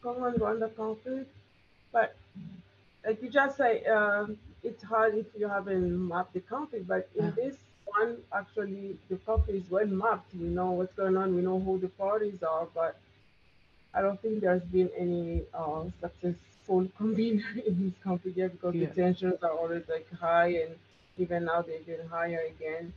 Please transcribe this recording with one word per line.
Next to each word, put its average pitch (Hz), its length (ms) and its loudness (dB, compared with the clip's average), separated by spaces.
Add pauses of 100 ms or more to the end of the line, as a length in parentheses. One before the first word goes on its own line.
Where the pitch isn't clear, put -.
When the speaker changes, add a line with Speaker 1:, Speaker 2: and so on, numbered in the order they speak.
Speaker 1:
Congo 247 220 -4
and 240 140 2
Rwanda 220 380 0
conflict, 240 540 -6 (640)
but 226 240 2 (880)
like 220 180 -2
you 240 80 -8
just 277 260 2
say, 240 280 2
um, 208 520 2 (260)
it's - 200 -8
hard 220 320 2
if 220 100 0 (140)
you 208 100 -2
haven't 185 600 0
mapped 175 260 -4
the 185 60 -4
conflict, 240 460 -8
but 185 300 -2
in - 80 2
Speaker 2:
Yeah. - 60 2
Speaker 1:
this 262 260 -2 (300)
one, 233 320 0 (160)
actually, 196 640 -4 (100)
the 185 160 -2
conflict 220 340 2
is 175 120 -8
well 202 160 2
mapped. 196 480 0
We 170 140 -4
know 180 240 0
what's 180 220 -2
going 190 220 2
on, 190 180 2
we 180 60 2
know 185 180 2
who 190 200 0
the 185 100 -2
parties 202 540 -2
are, 165 320 0
but 165 240 -2 (960)
I 196 80 2
don't 196 180 2
think 220 220 0
there's 180 220 4
been 180 340 4
any, 170 460 0 (100)
uh, 160 300 -4 (180)
successful 180 920 -2
<laughs> - 60 -20
convener 220 440 2 (240)
in 190 200 2
this 180 80 -2 (100)
conflict 180 320 -2
yet, 185 160 0
because 175 220 -4
Speaker 2:
Yeah. 160 140 2
Speaker 1:
the 151 60 -8
tensions 180 480 2
are 165 100 2
always, 165 360 -2
like, 160 240 -4
high, 170 360 4
and 165 260 -2 (420)
even 175 300 -2
now 170 160 2
they've 160 240 -8
been 165 220 -8
higher 170 340 -2 (120)
again. 165 420 -8